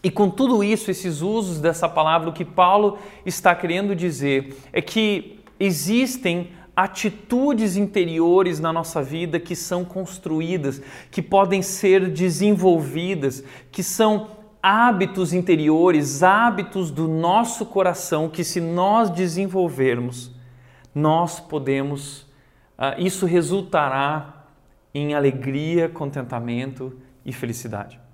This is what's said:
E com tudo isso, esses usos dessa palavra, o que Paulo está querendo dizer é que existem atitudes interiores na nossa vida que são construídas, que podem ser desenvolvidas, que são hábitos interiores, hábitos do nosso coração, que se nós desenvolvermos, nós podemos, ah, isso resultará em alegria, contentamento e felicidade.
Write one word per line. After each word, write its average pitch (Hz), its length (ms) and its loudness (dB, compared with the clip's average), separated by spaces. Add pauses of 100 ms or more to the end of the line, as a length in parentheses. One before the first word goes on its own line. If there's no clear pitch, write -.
E 185 80 2
com 202 180 2
tudo 247 340 2
isso, 208 280 0
esses 165 300 -6
usos 190 380 -2
dessa 160 280 0
palavra, 160 420 2
o 151 40 -8
que 170 120 -6
Paulo 202 520 4 (280)
está 175 300 2
querendo 190 400 -2
dizer 143 600 -2 (180)
é - 80 0
que 208 580 -2 (200)
existem 185 920 0 (240)
atitudes 214 1000 0
interiores 175 800 2
na 160 120 -2
nossa 165 300 -4
vida 160 380 -4
que 175 160 -6
são 180 280 -4
construídas, 165 1000 -4 (280)
que - 120 -4
podem 196 400 2
ser 185 480 2
desenvolvidas, 165 1300 0 (280)
que 190 100 -8
são 214 460 0 (340)
hábitos 190 720 2
interiores, 156 920 4
hábitos 190 680 2
do 156 160 -2
nosso 180 580 0
coração, 170 640 0
que 165 140 -6
se 170 180 -4
nós 190 480 2
desenvolvermos, 160 1200 -2 (640)
nós 160 460 0
podemos, 139 880 -6 (500)
ah, 135 200 -4
isso 185 280 -2
resultará 156 1200 0 (480)
em 147 200 -2
alegria, 143 760 0
contentamento 127 1040 -8 (320)
e 127 60 -10
felicidade. 113 680 -10 (140)